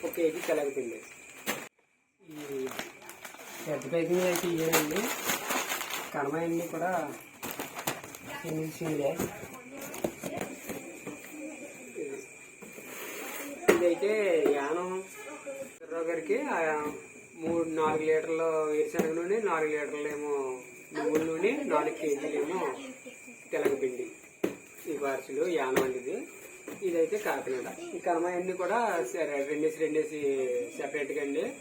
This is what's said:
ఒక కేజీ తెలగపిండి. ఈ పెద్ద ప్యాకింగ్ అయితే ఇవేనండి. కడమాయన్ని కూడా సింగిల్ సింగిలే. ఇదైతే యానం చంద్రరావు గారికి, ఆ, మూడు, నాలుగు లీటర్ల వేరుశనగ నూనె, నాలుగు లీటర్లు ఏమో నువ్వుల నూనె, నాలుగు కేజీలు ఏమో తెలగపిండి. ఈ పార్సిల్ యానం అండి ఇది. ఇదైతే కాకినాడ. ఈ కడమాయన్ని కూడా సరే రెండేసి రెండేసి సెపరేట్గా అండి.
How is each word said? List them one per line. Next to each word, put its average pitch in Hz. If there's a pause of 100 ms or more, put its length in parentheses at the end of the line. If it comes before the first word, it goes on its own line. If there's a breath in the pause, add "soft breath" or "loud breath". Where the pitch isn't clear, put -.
ఒక 156
కేజీ 165
తెలగపిండి. 135 (1300)
ఈ 143 (1000)
పెద్ద 135
ప్యాకింగ్ 170
అయితే 180
ఇవేనండి. 160 (1160)
కడమాయన్ని 165
కూడా 165 (1300)
సింగిల్ 160
సింగిలే. 151 (4000)
ఇదైతే 180
యానం 175 (440)
చంద్రరావు 269
గారికి, 170
ఆ, 160 (500)
మూడు, 160
నాలుగు 156
లీటర్ల 160
వేరుశనగ 156
నూనె, 180
నాలుగు 160
లీటర్లు 147
ఏమో 143 (320)
నువ్వుల 151
నూనె, 165 (120)
నాలుగు 156
కేజీలు 143
ఏమో 147 (800)
తెలగపిండి. 131 (760)
ఈ 151
పార్సిల్ 139
యానం 131
అండి 127
ఇది. 156 (540)
ఇదైతే 170
కాకినాడ. 131
ఈ 170
కడమాయన్ని 180
కూడా 190
సరే 147
రెండేసి 151
రెండేసి 151 (580)
సెపరేట్గా 147
అండి. 143 (200)